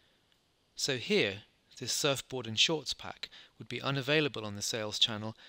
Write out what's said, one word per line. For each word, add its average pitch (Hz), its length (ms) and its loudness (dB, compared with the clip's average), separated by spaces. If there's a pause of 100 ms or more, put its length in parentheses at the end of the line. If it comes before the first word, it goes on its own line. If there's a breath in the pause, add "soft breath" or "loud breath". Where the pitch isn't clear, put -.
(760 soft breath)
So 135 220 0
here, 110 460 2 (360)
this 120 140 -4
surfboard 131 540 0
and 110 120 0
shorts 151 360 2
pack - 340 -12 (300 loud breath)
would 120 100 -14
be 120 120 -6
unavailable 139 640 2
on 101 120 -6
the 104 80 -8
sales 107 340 -2
channel 110 380 2 (120 loud breath)